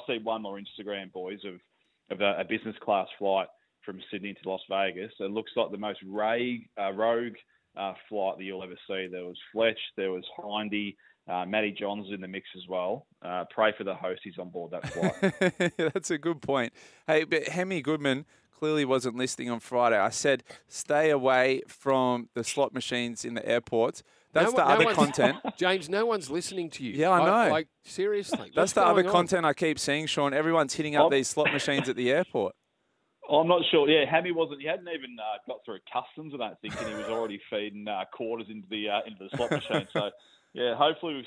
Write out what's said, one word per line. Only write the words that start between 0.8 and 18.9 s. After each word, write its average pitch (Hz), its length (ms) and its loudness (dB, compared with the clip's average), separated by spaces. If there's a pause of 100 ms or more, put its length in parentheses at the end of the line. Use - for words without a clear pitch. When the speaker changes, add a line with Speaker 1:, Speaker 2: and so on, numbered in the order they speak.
Speaker 1:
boys, 92 320 -10
of, 90 140 -12 (500)
of 95 120 -6
a, 101 200 2
a - 20 -2
business 110 380 -4
class 98 260 0 (100)
flight 98 300 0 (380)
from 92 160 -12 (100)
Sydney 98 220 -8 (100)
to 92 60 -8
Las 92 200 -6
Vegas, 95 420 -2 (100)
it 98 100 -6
looks 110 240 -6
like 113 160 0
the 101 60 -10
most 104 280 -8
ra-, 113 520 -2 (200)
uh, 98 140 -2
rogue, 117 440 0 (420)
uh, 95 160 -6 (160)
flight 98 280 -2
that 95 60 -12
you'll 95 200 -8
ever 90 120 -14 (140)
see. 95 200 -4
There 90 140 -10
was 87 140 -12 (160)
Fletch, 110 260 2 (160)
there 95 160 -2
was 110 140 -6 (100)
Hindy, 104 640 -6 (320)
uh, 90 160 -4
Matty 107 260 0
Johns 101 400 -6
in 101 80 -8
the 92 80 -12
mix 95 200 -10 (100)
as 90 100 -16
well. 92 380 -4 (160)
Uh, 87 320 -6
pray 107 240 4
for 110 60 -8
the 95 100 -4
host, 92 300 -6
he's 92 160 -14
on 90 100 -10
board 85 220 -10
that 90 200 -8
flight. 180 840 0
Speaker 2:
<laughs> 156 160 0
That's 180 160 -4
a 165 80 0
good 151 240 -4
point. 131 320 -2 (340)
Hey, 156 180 4
but 156 220 -2
Hemi 180 340 -4
Goodman 143 440 0 (320)
clearly 156 280 2
wasn't 127 300 0